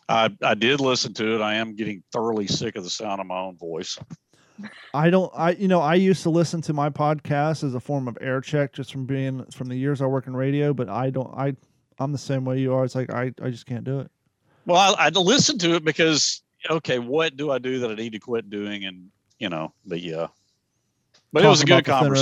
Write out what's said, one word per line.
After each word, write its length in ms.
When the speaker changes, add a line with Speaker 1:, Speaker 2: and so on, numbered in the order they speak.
Speaker 1:
I, 200
I 120
did 260
listen 340
to 220
it. 40
I 140
am 220
getting 260
thoroughly 360
sick 260
of 80
the 80
sound 300
of 80
my 100
own 180
voice. 400
Speaker 2:
I 160
don't, 280
I, 160
you 160
know, 120
I 140
used 300
to 60
listen 320
to 100
my 180
podcast 760
as 100
a 60
form 280
of 120
air 200
check 320
just 200
from 140
being, 460
from 160
the 80
years 260
I 40
work 200
in 80
radio, 400
but 140
I 220
don't, 240
I, 200
I'm 140
the 60
same 280
way 120
you 160
are. 100
It's 100
like, 180
I, 280
I 100
just 160
can't 180
do 160
it. 100
Speaker 1:
Well, 320
I, 80
I 40
listened 500
to 140
it 100
because, 580
okay, 300
what 380
do 160
I 60
do 220
that 100
I 40
need 180
to 60
quit 320
doing? 360
And, 240
you 100
know, 240
but 160
yeah. 280
But 120
it 40
was 140
a 40
Speaker 2:
Talking 180
Speaker 1:
good 40
Speaker 2:
about 140
the 20
Thin 80
Red 100